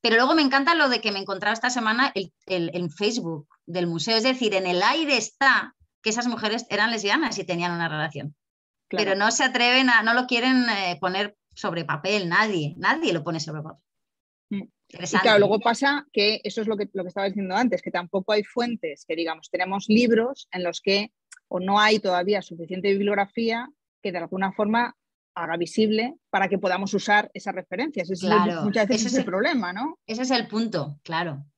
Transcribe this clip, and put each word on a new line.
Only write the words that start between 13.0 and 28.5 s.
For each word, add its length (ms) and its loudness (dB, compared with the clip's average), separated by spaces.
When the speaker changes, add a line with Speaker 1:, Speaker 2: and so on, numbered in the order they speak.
Speaker 1:
lo 120 -2
pone 160 -4
sobre 240 -10
papel. 180 -16
Speaker 2:
Mm. 100 -6
Y 60 -20
Speaker 1:
Interesante. 300 0
Speaker 2:
claro, 160 8
luego 200 4
pasa 540 0
que 300 2
eso 180 -6
es 60 -4
lo 100 -2
que, 160 -4
lo 100 -6
que 40 -8
estaba 180 -4
diciendo 300 -4
antes, 260 2
que 80 -8
tampoco 440 -2
hay 100 2
fuentes, 640 -6
que 80 -4
digamos, 340 -6
tenemos 400 -4
libros 640 4
en 120 -6
los 160 -4
que, 320 0
o 120 -4
no 200 2
hay 180 6
todavía 460 0
suficiente 480 -4
bibliografía 760 0
que 80 -4
de 80 -6
alguna 320 -4
forma 440 0
haga 240 -4
visible 560 0
para 200 0
que 100 0
podamos 340 -2
usar 400 2
esas 220 -8
referencias. 560 -6
Ese 20 -2
es 40 4
el, 120 6
Speaker 1:
Claro, 180 -2